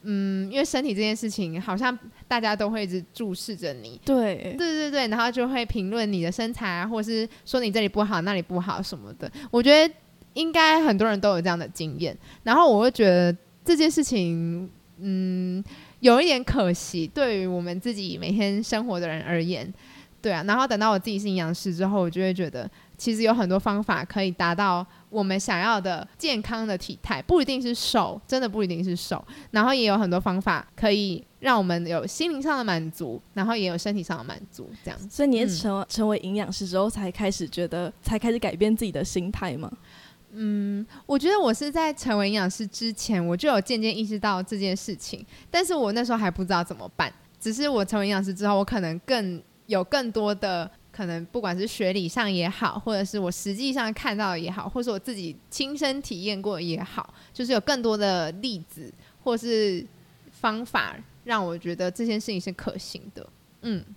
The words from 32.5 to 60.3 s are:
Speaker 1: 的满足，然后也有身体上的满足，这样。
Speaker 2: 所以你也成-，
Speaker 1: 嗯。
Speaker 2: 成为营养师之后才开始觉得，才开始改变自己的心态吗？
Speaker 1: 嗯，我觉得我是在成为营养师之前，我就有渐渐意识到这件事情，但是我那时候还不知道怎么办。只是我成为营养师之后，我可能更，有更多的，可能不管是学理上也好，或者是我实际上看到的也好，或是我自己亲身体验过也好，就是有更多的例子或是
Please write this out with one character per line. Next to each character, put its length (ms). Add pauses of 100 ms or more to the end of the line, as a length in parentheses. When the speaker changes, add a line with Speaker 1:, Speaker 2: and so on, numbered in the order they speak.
Speaker 1:
的 60
满 300
足， 280 (140)
然 100
后 120
也 100
有 100
身 200
体 40
上 160
的 60
满 260
足， 220 (140)
这 80
样。 180
Speaker 2:
所 160
以 20
你 60
也 100
成-， 380
Speaker 1:
嗯。 60
Speaker 2:
成 180
为 120
营 180
养 160
师 160
之 100
后 100
才 220
开 180
始 200
觉 180
得， 340
才 160
开 140
始 80
改 160
变 220
自 80
己 80
的 120
心 280
态 240
吗？ 120 (600)
Speaker 1:
嗯， 560 (180)
我 140
觉 100
得 80
我 160
是 160
在 240
成 240
为 120
营 60
养 140
师 160
之 280
前， 340
我 100
就 120
有 120
渐 220
渐 160
意 80
识 100
到 240
这 160
件 200
事 180
情， 320 (240)
但 160
是 80
我 160
那 140
时 80
候 60
还 120
不 140
知 60
道 120
怎 140
么 180
办。 180 (280)
只 120
是 160
我 160
成 140
为 80
营 60
养 100
师 100
之 140
后， 100
我 80
可 160
能 200
更， 420 (240)
有 180
更 260
多 240
的， 360 (200)
可 140
能 220
不 120
管 200
是 80
学 260
理 160
上 220
也 180
好， 340
或 140
者 80
是 140
我 120
实 240
际 180
上 200
看 240
到 140
的 100
也 100
好， 160
或 160
是 80
我 80
自 160
己 220 (140)
亲 260
身 240
体 220
验 180
过 180
也 240
好， 300 (220)
就 100
是 80
有 80
更 220
多 120
的 380
例 360
子 220 (340)
或 120
是 500 (440)